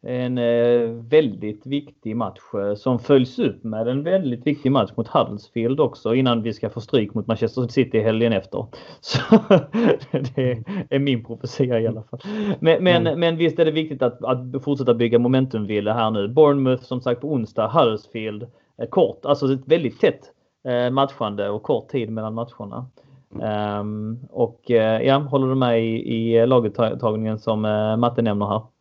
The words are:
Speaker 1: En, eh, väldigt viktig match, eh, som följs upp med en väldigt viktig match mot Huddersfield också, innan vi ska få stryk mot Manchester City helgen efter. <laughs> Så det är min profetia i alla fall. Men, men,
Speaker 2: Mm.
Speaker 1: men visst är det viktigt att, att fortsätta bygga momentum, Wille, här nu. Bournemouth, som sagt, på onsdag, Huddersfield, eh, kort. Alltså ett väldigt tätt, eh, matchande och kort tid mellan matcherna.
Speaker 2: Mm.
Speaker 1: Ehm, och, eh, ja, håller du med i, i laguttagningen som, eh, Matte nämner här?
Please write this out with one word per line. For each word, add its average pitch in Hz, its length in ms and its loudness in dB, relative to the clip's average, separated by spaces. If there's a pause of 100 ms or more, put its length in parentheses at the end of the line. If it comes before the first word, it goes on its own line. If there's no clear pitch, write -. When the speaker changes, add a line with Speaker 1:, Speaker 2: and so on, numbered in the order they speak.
Speaker 1:
En, 123 320 -4
eh, 120 520 2
väldigt 117 760 0
viktig 135 500 -8
match, 104 240 -6 (140)
eh, 101 200 -2
som 120 240 0
följs 127 400 2
upp 156 260 -2
med 113 240 -4
en 135 140 -2
väldigt 151 440 -2
viktig 143 260 0
match 123 240 2
mot 117 120 -4
Huddersfield 117 720 0
också, 120 340 0
innan 123 280 2
vi 113 100 -4
ska 110 180 -6
få - 100 -10
stryk 107 340 0
mot 104 120 -4
Manchester 113 420 -2
City 120 320 0
helgen 113 320 2
efter. - 340 -4 (160)
<laughs> - 180 -20
Så - 200 -4 (920)
det 127 520 -2 (280)
är 139 80 0
min 131 260 0
profetia 120 560 -2
i 113 60 0
alla 113 160 -4
fall. - 180 -16 (400)
Men, 160 240 4
men, 170 220 4
Speaker 2:
Mm. 160 140 -2
Speaker 1:
men 165 160 0
visst 160 220 0
är 165 60 4
det 156 60 2
viktigt 156 320 -4
att, 120 220 -2
att 127 400 -4
fortsätta 131 300 2
bygga 117 240 2
momentum, 123 480 0
Wille, 104 260 -2
här 113 180 0
nu. 104 180 -2
Bournemouth, 135 540 4
som 127 180 -8
sagt, 120 200 -2
på 151 120 -6
onsdag, 113 360 -2
Huddersfield, 110 800 -2 (360)
eh, 117 60 -8
kort. - 360 0
Alltså 139 280 0
ett 135 160 -4
väldigt 147 320 0
tätt, - 200 2 (480)
eh, 123 220 0
matchande 107 600 -2
och 104 120 -6
kort - 260 -4
tid 117 220 -4
mellan 110 240 -8
matcherna. 117 520 -10 (480)
Speaker 2:
Mm. - 120 -8
Speaker 1:
Ehm, 107 720 -6 (120)
och, - 400 -4
eh, 113 320 4
ja, 135 160 4
håller 135 300 0
du 131 60 0
med 120 300 2
i, 113 300 -4
i 113 320 4
laguttagningen 113 920 0
som, 107 260 -2
eh, 107 320 0
Matte 120 260 0
nämner 104 240 0
här? 104 160 -2 (180)